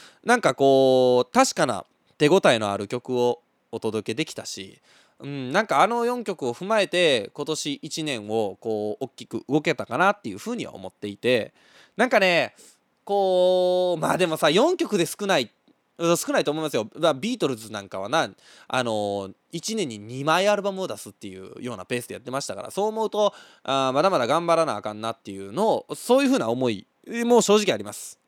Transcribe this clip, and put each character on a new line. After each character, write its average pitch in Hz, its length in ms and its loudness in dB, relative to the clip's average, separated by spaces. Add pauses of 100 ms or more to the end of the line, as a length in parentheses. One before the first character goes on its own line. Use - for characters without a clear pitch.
(260)
な 240 120 4
ん 226 40 0
か 147 140 2
こ 131 760 6
う、 - 40 -20
確 262 220 4
か 160 120 0
な 107 180 -4 (340)
手 147 100 6
応 185 180 6
え 127 120 6
の 107 120 -2
あ 101 60 -2
る 101 120 -6
曲 123 300 -4
を 120 220 2 (300)
お 113 100 -8
届 110 320 -4
け - 20 -2
で 151 100 -4
き - 100 -14
た - 100 -12
し、 - 360 -14 (400)
う 135 60 -16
ん、 135 260 -8
な 202 100 0
ん 202 60 -4
か 143 140 4
あ 190 40 4
の 233 180 -2
四 247 200 -4
曲 165 240 -4
を 123 60 -4
踏 180 100 -12
ま 214 160 0
え 185 80 0
て、 151 440 2
今 143 140 -8
年 147 340 -6
一 156 220 -10
年 117 260 -6
を 107 320 -2
こ 107 400 -4
う、 135 40 -4
大 123 40 -12
き - 180 -18
く - 220 -8
動 147 140 0
け 156 140 -2
た 101 100 -10
か 120 100 -6
な 185 140 2
っ 202 100 -2
て 127 80 -10
い 95 60 -8
う 101 40 -12
ふ - 100 -12
う 240 80 -6
に 151 100 -8
は - 80 -16
思 95 140 -14
っ - 40 -18
て - 140 -14
い 101 100 -8
て、 117 380 0 (420)
な 233 100 2
ん - 40 -2
か 226 80 4
ね、 170 360 2 (500)
こ 180 920 2
う、 156 40 -6
ま 151 140 0
あ 156 40 -2
で 180 80 2
も 156 100 -2
さ、 156 140 2
四 294 260 4
曲 214 220 -2
で 170 80 2
少 - 200 -8
な 185 120 2
い、 120 120 -2 (480)
う 170 140 2
ん、 170 40 4
少 - 160 -4
な 240 80 2
い 143 40 0
と 143 60 -2
思 156 100 -2
い - 40 -6
ま 147 60 -2
す - 40 -12
よ。 110 240 -2
ま 160 120 2
あ、 143 40 2
ビ 214 200 -6
ー 214 40 -14
ト 175 80 0
ル 131 80 -2
ズ 110 160 -16
な 107 100 -8
ん 98 80 -14
か 95 120 -10
は 101 80 -8
な、 139 200 0 (380)
あ 127 160 -2
の 120 80 -2 (380)
ー、 98 60 -18 (180)
一 196 240 -8
年 175 120 -2
に 110 100 -10
二 123 260 -10
枚 180 240 2
ア 208 80 4
ル 196 60 -4
バ 202 100 -4
ム 190 100 -6
を 170 60 -6
出 107 80 -8
す 104 140 -16
っ - 20 -20
て - 160 -16
い 92 100 -14
う - 240 -16
よ 120 120 -8
う - 20 -14
な 92 80 -14
ペ 123 140 -4
ー 120 40 -8
ス - 60 -16
で 101 60 -12
や - 40 -14
っ - 40 -20
て 127 100 -12
ま 135 80 -4
し - 80 -10
た 95 80 -8
か 98 60 -10
ら、 - 100 -12
そ 196 120 -2
う - 40 0
思 220 180 -4
う 202 40 -4
と、 208 220 2 (300)
あ 135 280 0
ー、 - 20 -2
ま 139 100 2
だ 196 80 4
ま 170 80 2
だ 120 80 0
頑 160 180 0
張 170 120 4
ら 160 80 2
な 120 120 -4
あ 98 60 -10
か 107 100 -6
ん 107 80 -12
な 113 120 -6
っ - 60 -10
て - 120 -16
い 98 160 -10
う 98 60 -14
の 202 160 0 (200)
を、 143 60 -10
そ 247 240 2
う 285 60 4
い - 20 4
う - 20 4
ふ 254 40 4
う 254 80 2
な 113 80 -2
思 123 220 0
い 101 160 -6 (380)
も 233 180 6
正 202 140 4
直 202 160 2
あ 110 40 0
り 101 80 -8
ま 104 80 -14
す。 - 360 -16